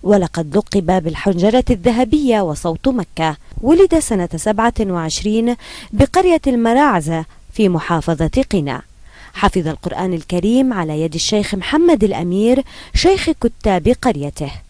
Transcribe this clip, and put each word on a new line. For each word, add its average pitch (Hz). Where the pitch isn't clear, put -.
ولقد 175
لقب 185
بالحنجرة 190
الذهبية 240
وصوت 165
مكة. 165
ولد 330
سنة 190
سبعة 214
وعشرين 208
بقرية 330
المراعزة 226
في -
محافظة 165
قنا. 143
حفظ 185
القرآن 180
الكريم 214
على 156
يد 160
الشيخ 208
محمد 294
الأمير 202
شيخ 370
كتاب 220
قريته. 143